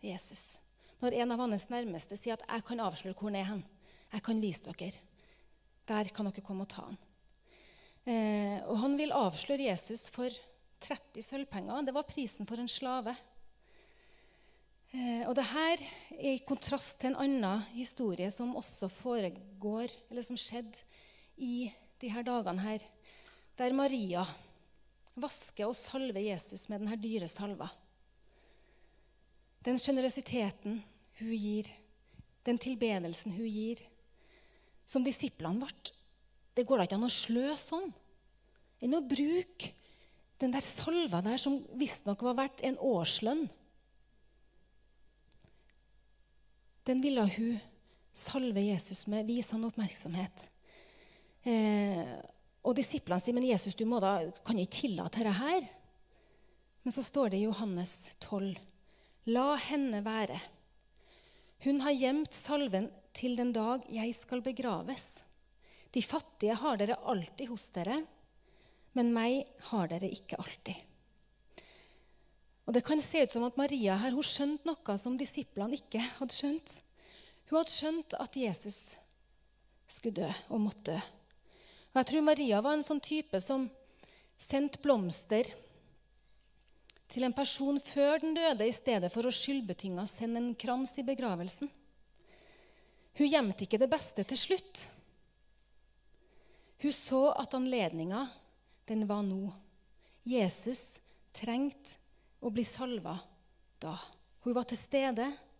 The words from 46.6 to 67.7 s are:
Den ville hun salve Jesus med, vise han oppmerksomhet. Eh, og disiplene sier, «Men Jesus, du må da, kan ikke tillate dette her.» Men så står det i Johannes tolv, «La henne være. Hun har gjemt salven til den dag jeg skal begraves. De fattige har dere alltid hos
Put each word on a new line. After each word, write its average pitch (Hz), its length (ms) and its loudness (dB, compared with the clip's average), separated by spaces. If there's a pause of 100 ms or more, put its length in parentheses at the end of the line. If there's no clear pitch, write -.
Den 262 120 4
ville 262 340 4
hun 226 240 0 (540)
salve 240 520 2
Jesus 196 420 2
med, 214 220 -2
vise 240 240 4
han 226 160 -2
oppmerksomhet. 185 800 -4 (960)
Eh, 208 640 2 (520)
og 233 160 2
disiplene 185 440 2
sier, 240 160 2
«Men 254 100 2
Jesus, 202 300 2
du 226 120 0
må 240 120 2
da, 190 160 2 (280)
kan - 140 0
ikke - 240 -2
tillate 202 380 -2
dette 208 180 2
her.» 294 300 0 (1120)
Men 247 120 2
så 269 120 4
står 254 260 2
det 190 100 0
i 214 40 2
Johannes 196 680 2 (100)
tolv, 196 360 -4 (720)
«La 254 320 2
henne 269 440 -2
være. 214 340 -2 (1200)
Hun 277 240 0
har 294 80 2
gjemt 269 400 0
salven 247 560 2 (240)
til 247 240 -2
den 240 160 0
dag 226 360 -2
jeg 226 280 -2
skal - 240 0
begraves. 240 800 0 (720)
De 247 80 2
fattige - 560 -2
har 247 240 0
dere - 240 2
alltid 233 460 -4
hos 226 240 -2